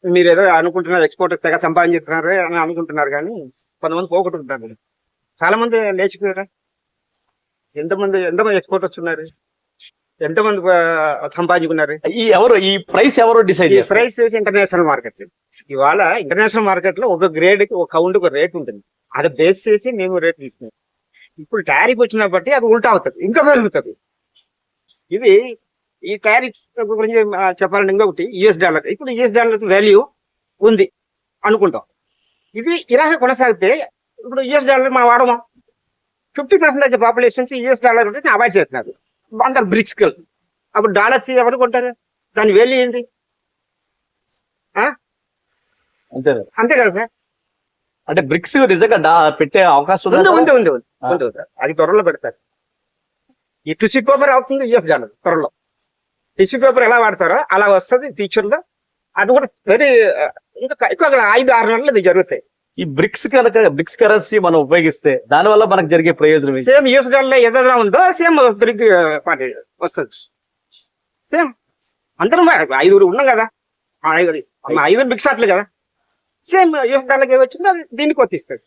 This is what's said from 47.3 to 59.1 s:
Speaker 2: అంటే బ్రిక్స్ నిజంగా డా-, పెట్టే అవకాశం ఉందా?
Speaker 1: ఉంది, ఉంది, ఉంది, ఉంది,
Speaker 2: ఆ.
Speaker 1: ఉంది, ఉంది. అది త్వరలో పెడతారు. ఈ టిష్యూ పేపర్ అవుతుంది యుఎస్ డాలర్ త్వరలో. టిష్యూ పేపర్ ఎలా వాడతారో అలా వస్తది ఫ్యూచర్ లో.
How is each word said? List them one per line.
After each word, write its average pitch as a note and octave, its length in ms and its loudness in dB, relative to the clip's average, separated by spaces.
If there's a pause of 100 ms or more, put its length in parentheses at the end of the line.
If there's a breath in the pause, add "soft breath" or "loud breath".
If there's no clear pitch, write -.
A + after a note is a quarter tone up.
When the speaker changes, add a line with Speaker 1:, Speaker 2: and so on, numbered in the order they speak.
Speaker 2:
అంటే D3+ 140 0
బ్రిక్స్ D#3 340 -4
నిజంగా G#3+ 400 4
డా-, D#3 440 2
పెట్టే E3 220 0
అవకాశం F3 480 2
ఉందా? F#4 200 4
Speaker 1:
ఉంది, E4 100 4
ఉంది, D#4+ 100 4
ఉంది, A3+ 200 4
ఉంది, B2+ 360 -8
Speaker 2:
ఆ. B2+ 40 -2
Speaker 1:
ఉంది, D#3+ 140 -2
ఉంది. A2+ 140 -6 (220)
అది C#3+ 120 -4
త్వరలో E3+ 300 0
పెడతారు. D3 320 -4 (1300)
ఈ D#3 80 -6
టిష్యూ A3 280 0
పేపర్ C#4 280 2
అవుతుంది C4 360 0
యుఎస్ A3+ 180 0
డాలర్ C3+ 240 -2
త్వరలో. E3 420 -4 (880)
టిష్యూ G3 220 0
పేపర్ B3 240 2
ఎలా A#3+ 140 2
వాడతారో G3+ 520 0
అలా G3 160 2
వస్తది B3 460 0
ఫ్యూచర్ G3+ 340 -4
లో. D4 160 -2 (540)